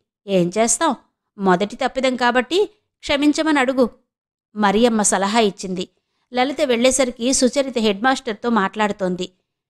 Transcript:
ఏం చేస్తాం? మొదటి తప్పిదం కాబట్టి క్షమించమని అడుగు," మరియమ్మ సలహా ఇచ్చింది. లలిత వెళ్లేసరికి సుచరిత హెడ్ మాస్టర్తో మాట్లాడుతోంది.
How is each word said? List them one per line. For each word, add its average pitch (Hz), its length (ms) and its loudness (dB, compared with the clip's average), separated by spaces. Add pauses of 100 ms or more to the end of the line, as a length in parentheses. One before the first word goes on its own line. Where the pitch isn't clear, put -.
(260)
ఏం 180 320 2
చేస్తాం? 240 380 0 (420)
మొదటి 196 380 0
తప్పిదం 254 400 -2
కాబట్టి 247 500 0 (340)
క్షమించమని 302 580 0
అడుగు," 254 320 0 (680)
మరియమ్మ 214 460 2
సలహా 196 360 0
ఇచ్చింది. 185 500 -2 (460)
లలిత 262 260 -2
వెళ్లేసరికి 254 720 0
సుచరిత 262 460 0
హెడ్ 208 240 0
మాస్టర్తో 240 480 -2
మాట్లాడుతోంది. 196 800 -2 (400)